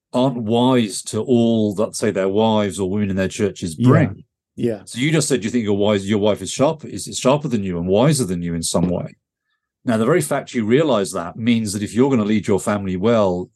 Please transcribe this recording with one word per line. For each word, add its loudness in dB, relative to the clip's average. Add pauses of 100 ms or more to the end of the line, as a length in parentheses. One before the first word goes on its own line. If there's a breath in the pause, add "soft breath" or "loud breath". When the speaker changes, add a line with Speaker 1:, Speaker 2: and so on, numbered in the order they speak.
(120)
Speaker 1:
aren't 0
wise 2
to -6
all 2
that, -2
say, 0
their 0
wives 2
or -2
women -2
in -2
their 0
churches -4
Speaker 2:
Yeah. 4
Speaker 1:
bring. 2 (300)
Speaker 2:
Yeah. -4
Speaker 1:
So -12
you 0
just 2
said 0
you -2
think -2
your 0
wise, 0
your 0
wife 0
is -10
sharp, -2
is, -12
is -10
sharper 0
than -2
you -4
and -4
wiser 4
than -4
you -4
in -4
some 0
way. -6 (680)
Now, 0
the 0
very 2
fact -6
you -2
realize 2
that -8
means 0
that -4
if -8
you're 4
gonna 2
lead 0
your 2
family -4
well, 0